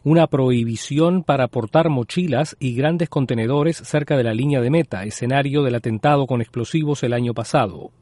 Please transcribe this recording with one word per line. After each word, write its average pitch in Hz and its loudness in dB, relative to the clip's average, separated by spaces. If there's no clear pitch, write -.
una 160 6
prohibición 135 0
para 131 2
portar 156 0
mochilas 143 -2
y 123 -4
grandes 156 -2
contenedores 135 0
cerca 147 -2
de 127 2
la 113 0
línea 135 0
de 120 2
meta, 143 0
escenario 139 0
del 120 0
atentado 123 0
con 123 0
explosivos 147 -4
el 120 0
año 120 -2
pasado. 113 -4